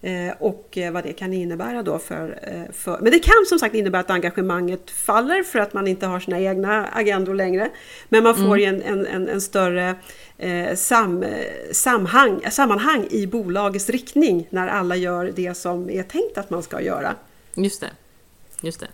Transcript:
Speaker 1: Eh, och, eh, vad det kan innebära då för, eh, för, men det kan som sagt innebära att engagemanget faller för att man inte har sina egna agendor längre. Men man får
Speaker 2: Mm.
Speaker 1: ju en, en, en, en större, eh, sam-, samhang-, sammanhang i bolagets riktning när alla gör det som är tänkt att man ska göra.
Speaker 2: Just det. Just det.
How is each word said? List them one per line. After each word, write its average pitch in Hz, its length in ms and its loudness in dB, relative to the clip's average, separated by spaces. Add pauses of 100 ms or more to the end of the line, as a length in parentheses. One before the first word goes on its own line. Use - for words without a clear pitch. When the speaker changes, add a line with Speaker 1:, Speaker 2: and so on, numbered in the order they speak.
Speaker 1:
Eh, 180 380 -6
och, - 380 -6
eh, 175 140 -4
vad 170 120 -6
det 165 100 -8
kan 190 200 -8
innebära 185 500 -6
då 165 160 -4
för, 160 440 -10
eh, 175 300 -12
för, - 280 -8
men 226 100 6
det 339 80 8
kan 427 300 8
som 339 100 4
sagt 220 160 0
innebära 190 260 0
att 180 80 -8
engagemanget 180 840 -2
faller 269 520 2
för 269 160 -2
att 208 140 0
man 196 140 -2
inte 190 180 -2
har 185 140 -2
sina 185 200 -4
egna 196 480 0
agendor 196 480 0
längre. 190 340 0 (400)
Men 220 140 6
man 233 120 8
får 196 100 2
Speaker 2:
Mm. 202 140 6
Speaker 1:
ju 202 60 6
en, 196 160 0
en, 196 240 -2
en, 185 240 -2
en 196 120 -2
större, 185 540 0 (420)
eh, 180 380 -2
sam-, 190 500 2 (460)
samhang-, 240 800 4
sammanhang 269 580 2
i 202 180 -2
bolagets 196 600 -2
riktning 247 600 2
när 185 180 -2
alla 180 280 -2
gör 180 400 -2
det 180 220 -4
som 180 320 -4
är 190 140 -4
tänkt 370 340 -4
att 202 120 -8
man 165 140 -4
ska - 180 -8
göra. - 340 -4 (400)
Speaker 2:
Just 196 260 -2
det. - 80 -10 (720)
Just 165 180 -8
det. - 140 -14